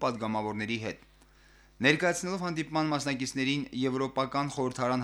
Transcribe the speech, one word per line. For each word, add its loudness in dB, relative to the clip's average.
պատգամավորների -2
հետ։ -8
Ներկայացնելով 2
հանդիպման 0
մասնակիցներին 0
Եվրոպական 0
խորհրդարան 0